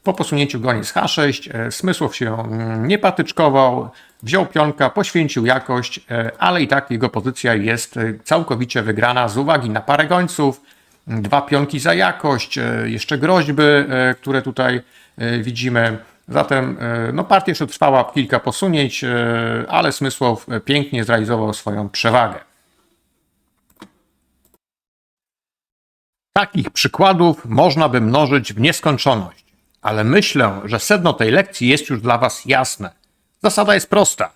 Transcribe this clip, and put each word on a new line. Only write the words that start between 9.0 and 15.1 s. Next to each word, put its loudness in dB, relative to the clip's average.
z -4
uwagi 0
na -2
parę 0
gońców, 0
dwa 0
pionki -2
za 2
jakość, 0
e, -4
jeszcze -4
groźby, 2
e, 4
które -2
tutaj, -2